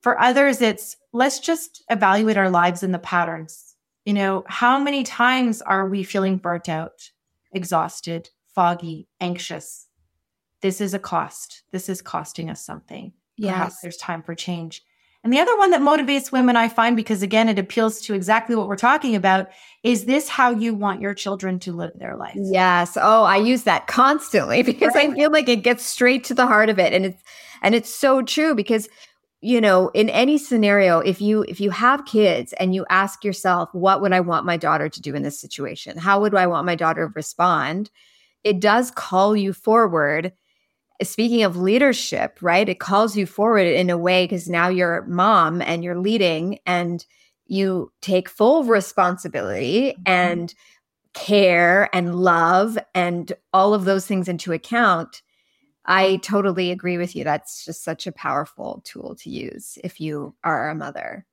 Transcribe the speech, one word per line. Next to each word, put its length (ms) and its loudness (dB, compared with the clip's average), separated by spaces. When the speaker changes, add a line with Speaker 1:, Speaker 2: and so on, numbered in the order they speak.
Speaker 1:
For 180 0
others, 420 2
it's, 340 -2
"Let's 260 0
just 500 -6
evaluate 480 2
our 120 2
lives 340 2
and 100 -2
the 60 -4
patterns." 760 -6
You 80 -2
know, 340 -2
how 320 2
many 240 -2
times 580 0
are 260 -2
we 160 -4
feeling 340 -2
burnt 300 -6
out, 420 -10
exhausted, 760 -6
foggy, 540 -2
anxious? 680 -10
This 200 -2
is 120 -4
a 60 -6
cost. 720 -8
This 160 -10
is 140 -8
costing 480 -10
us 140 -14
something. 500 -18
Speaker 2:
Yes. 160 -4
Speaker 1:
Perhaps 280 -6
there's 160 -14
time 240 -10
for 140 -12
change. 480 -10
And 80 0
the 80 4
other 180 2
one 140 4
that 80 4
motivates 540 0
women, 240 4
I 100 2
find, 300 2
because 260 -2
again, 240 2
it 100 2
appeals 440 -2
to 120 -6
exactly 440 0
what 100 -2
we're 80 -4
talking 400 2
about, 320 2
is 220 2
this 240 0
how 240 2
you 220 -2
want 260 -4
your 140 -6
children 460 -6
to 120 -10
live 240 -8
their 220 -12
life? 180 -12
Speaker 2:
Yes. 640 2
Oh, 220 6
I 140 4
use 260 2
that 240 0
constantly 760 2
<laughs> 80 2
because 260 2
I 100 4
Speaker 1:
Right. 80 -2
Speaker 2:
feel 160 2
like 160 2
it 160 2
gets 220 0
straight 400 0
to 80 -6
the 120 4
heart 240 4
of 80 0
it. 140 2
And 140 2
it's, 180 -8
and 120 2
it's 200 -2
so 280 2
true 320 0
because, 360 -2
you 220 0
know, 320 4
in 160 2
any 280 2
scenario, 600 4
if 220 -2
you, 260 2
if 140 -12
you 100 0
have 340 0
kids 480 0
and 220 -2
you 140 -4
ask 360 0
yourself, 480 -2
"What 280 2
would 120 2
I 80 4
want 240 -2
my 120 0
daughter 320 -2
to 120 -16
do 140 -8
in 80 -4
this 160 -8
situation? 580 -12
How 240 2
would 140 0
I 120 4
want 180 0
my 100 0
daughter 320 -2
to 80 -12
respond?" 760 -2
It 160 0
does 300 2
call 440 0
you 180 0
forward. 800 0
Speaking 420 0
of 140 0
leadership, 840 0
right? 280 2
It 100 -6
calls 380 0
you 80 0
forward 420 2
in 220 2
a 80 0
way 300 2
'cause 200 -6
now 220 0
you're 300 0
a 100 -12
mom 520 2
and 220 -4
you're 160 -6
leading 640 0
and 400 -2
you 520 -2
take 300 -2
full 340 4
responsibility 1300 -2
Speaker 1:
Mm-hmm. 140 -14
Speaker 2:
and 500 0
care 800 4
and 220 -2
love 640 2
and 360 -2
all 200 4
of 120 0
those 200 0
things 240 -2
into 240 -6
account. 680 -2
I 320 2
totally 540 -2
agree 260 -6
with 180 -6
you. 100 -8
That's 400 -6
just 180 -14
such 240 -8
a 60 -10
powerful 720 -8
tool 340 -16
to 100 -18
use 540 -14
if 160 -12
you 340 -10
are 260 -4
a 60 -10
mother. 580 -10